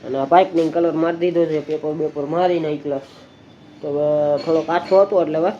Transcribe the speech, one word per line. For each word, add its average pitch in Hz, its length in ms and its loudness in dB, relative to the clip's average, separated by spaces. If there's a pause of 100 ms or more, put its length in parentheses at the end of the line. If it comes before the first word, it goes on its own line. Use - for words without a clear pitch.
અને 127 120 -6
આ 135 80 -2
પાઇપની 165 440 4
કલર 170 220 0
મારી 165 260 -2
દીધો 170 280 0
છે, 156 140 -2
પેપર 151 320 -6
બેપર 151 340 -4
મારીને 170 420 0
હાઈ 151 100 -4
ક્લાસ. 143 240 -6 (800)
તો 151 80 -10
હવે 147 540 0
થોડોક 160 260 0
આછો 180 320 4
હતો 196 200 4
એટલે 156 160 -2
હવે 170 120 2 (100)